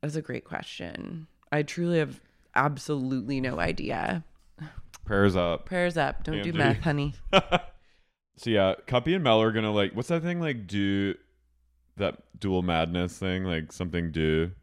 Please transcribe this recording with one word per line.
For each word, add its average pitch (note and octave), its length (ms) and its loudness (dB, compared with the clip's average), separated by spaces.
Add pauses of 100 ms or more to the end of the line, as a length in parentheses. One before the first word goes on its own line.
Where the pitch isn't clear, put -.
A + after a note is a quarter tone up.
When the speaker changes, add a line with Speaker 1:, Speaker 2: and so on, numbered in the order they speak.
Speaker 1:
That's D3+ 160 -4
a D#3 60 -2
great B2 220 -8
question. - 840 -10 (240)
I D3+ 100 2
truly E3+ 360 0
have C#3+ 220 -2 (340)
absolutely C3+ 840 0
no B2+ 200 -2
idea. - 640 -2 (800)
Speaker 2:
Prayers G2+ 320 4
up. F2 300 0
Speaker 1:
Prayers F3 300 -2
up. C#3 280 0
Don't D#3 180 -4
do - 60 -4
Speaker 2:
Angie. D#3+ 100 -2
Speaker 1:
meth, C#3 220 4
honey. C#3+ 340 0 (180)
Speaker 2:
<laughs> F#3+ 100 8 (960)
So - 120 -6
yeah, G2 240 6 (120)
Cuppy B2+ 280 2
and F#3+ 80 0
Mel A2+ 200 6
are A2+ 100 4
gonna, A2 180 0
like, G2+ 240 2
what's A#2 140 -4
that E3+ 140 0
thing, F3 180 -4
like, B2+ 260 -4
do, G2 480 0 (840)
that G2 180 -2 (240)
dual F#2 220 0
madness F2 560 0
thing, F#2 260 -2
like, D#2+ 260 -4
something E2+ 400 -4
do? D#2 400 2 (120)